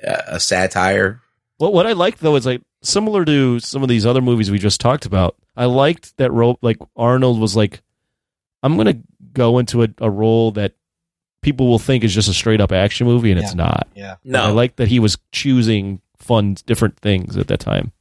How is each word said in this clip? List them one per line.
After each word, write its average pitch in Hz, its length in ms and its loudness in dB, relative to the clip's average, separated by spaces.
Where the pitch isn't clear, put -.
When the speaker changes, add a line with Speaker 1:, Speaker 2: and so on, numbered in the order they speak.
Speaker 1:
uh, - 200 -4
a 87 140 -10
satire. 95 800 -2
Speaker 2:
What, 170 160 0
what 185 140 2
I 226 60 -2
liked, 180 280 -2
though, 156 160 2
is, 120 80 -2
like, 127 160 -4
similar 208 420 -2
to 135 360 2
some 135 220 -6
of 131 60 0
these 113 160 2
other 127 160 2
movies 120 300 0
we 101 80 0
just 98 240 0
talked 131 240 0
about, 92 300 0
I 120 80 -2
liked 135 540 0
that 131 120 0
ro-, 117 300 2
like, 113 160 0
Arnold 123 460 2
was 104 160 0
like, 104 240 0
"I'm 147 140 0
gonna 196 220 0
go 123 260 2
into 117 240 0
a, 113 60 2
a 113 120 -2
role 110 420 2
that 101 220 -4
people 131 260 0
will 120 100 4
think 123 260 0
is 101 100 0
just 104 140 2
a 95 60 0
straight 110 260 0
up 98 100 0
action 98 360 0
movie," 120 260 2
and 90 80 2
it's 98 140 -6
Speaker 3:
Yeah. 87 80 -4
Speaker 2:
not. - 320 -2
Speaker 3:
Yeah. 98 300 -16
Speaker 1:
No. 131 180 -2
Speaker 2:
I 107 80 2
liked 117 260 0
that 117 120 0
he 123 120 2
was 107 160 2
choosing 110 680 0
fun, 104 380 0
different 113 320 -2
things 98 380 -2
at 95 120 -4
that - 120 -2
time. - 400 -4